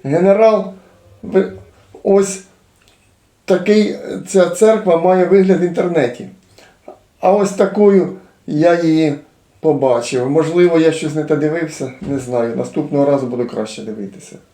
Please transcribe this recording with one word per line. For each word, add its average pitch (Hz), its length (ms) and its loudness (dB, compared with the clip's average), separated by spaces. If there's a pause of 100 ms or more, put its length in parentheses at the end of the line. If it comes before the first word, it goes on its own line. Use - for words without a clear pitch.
Генерал, 196 680 2 (500)
ви-, - 300 -2 (500)
ось 196 400 0 (1000)
такий, 208 520 0 (320)
ця 180 200 2
церква 208 480 2
має 180 280 2
вигляд 185 360 4
в - 20 0
інтернеті. 170 640 -2 (920)
А 185 120 2
ось 202 180 0
такою 196 640 2 (340)
я 170 360 2
її 160 320 0 (460)
побачив. 131 680 0
Можливо, 165 480 2
я 160 140 2
щось 151 220 -6
не 156 100 -4
те 147 120 0
дивився, 151 640 -4
не 139 180 -6
знаю. 120 380 -4
Наступного 143 480 -2
разу 139 220 0
буду 120 200 -6
краще 107 360 -8
дивитися. 101 540 -14 (180)